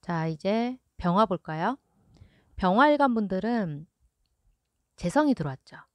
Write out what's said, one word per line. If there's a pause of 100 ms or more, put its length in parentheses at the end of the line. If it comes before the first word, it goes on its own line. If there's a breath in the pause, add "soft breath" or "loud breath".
자,
이제 (200)
병화
볼까요? (800 soft breath)
병화일간
분들은 (1080)
재성이
들어왔죠. (180)